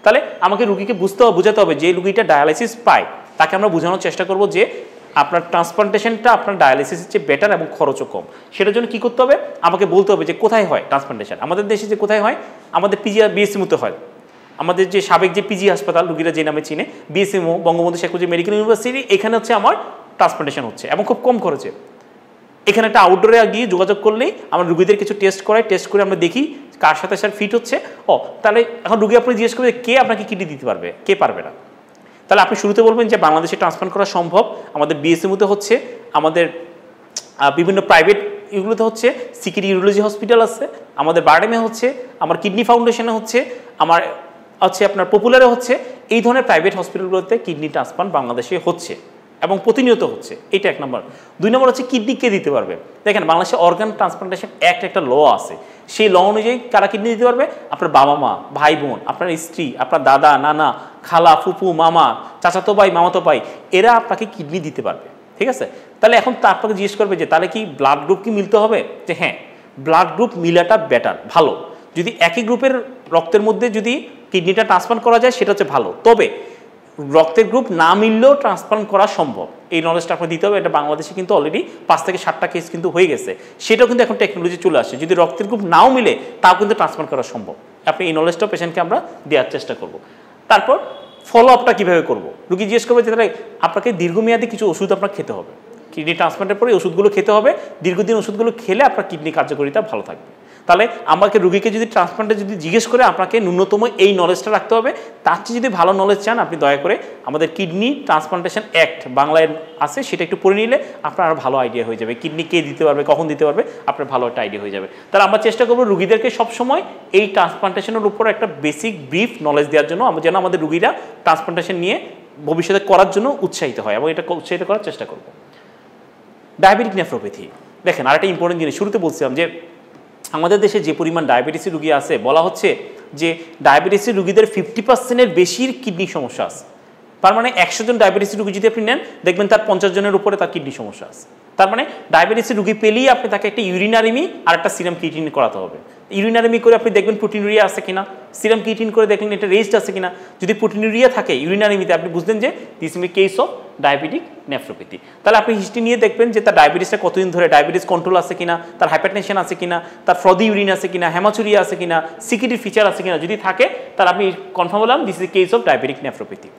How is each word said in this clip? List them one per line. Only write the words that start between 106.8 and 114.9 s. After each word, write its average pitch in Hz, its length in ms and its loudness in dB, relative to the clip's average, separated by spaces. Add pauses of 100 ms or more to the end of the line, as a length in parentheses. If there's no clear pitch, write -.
আমাদের 151 300 -2
Kidney 202 500 -4
Transplantation 175 560 -2 (100)
Act - 360 0
বাংলায় 151 400 2 (320)
আছে 147 240 -4
সেটা 170 200 -6
একটু 185 180 -4
পড়ে 190 140 4
নিলে 233 280 0 (200)
আপনার 160 240 -2
আরও 160 80 2
ভালো 131 220 -2
idea 120 280 -2
হয়ে 113 120 -6
যাবে, 113 180 -6
Kidney 160 280 -8
কে 165 180 0
দিতে 143 240 -4
পারবে, 143 220 2
কখন 160 200 0
দিতে 151 180 -2
পারবে, 147 180 0 (240)
আপনার 139 200 -6
ভালো 123 200 -2
একটা 113 140 -6
idea 101 200 -6
হয়ে 104 100 -8
যাবে। 95 160 -8 (240)